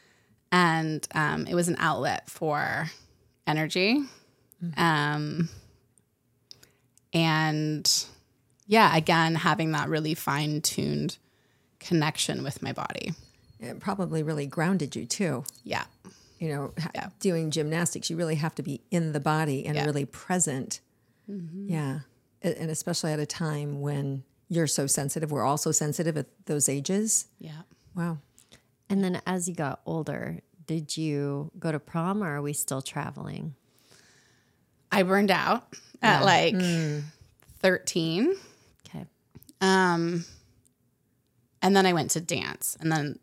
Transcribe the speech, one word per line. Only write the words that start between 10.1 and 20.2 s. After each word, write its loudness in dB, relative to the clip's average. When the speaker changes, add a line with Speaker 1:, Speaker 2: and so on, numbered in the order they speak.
Speaker 1:
fine-tuned -2
connection 0
with -8
my -6
body. -8
Speaker 2:
It -12
probably -4
really -4
grounded 0
you -8
too. -2
Speaker 1:
Yeah. -4
Speaker 2:
You -4
know, -6
ha-, -6
Speaker 1:
Yeah. -8
Speaker 2:
doing 0
gymnastics, -2
you -6
really 0
have -2
to -6
be -6
in 0
the 0
body 0
and -2
Speaker 1:
Yeah. 0
Speaker 2:
really 0
present. -2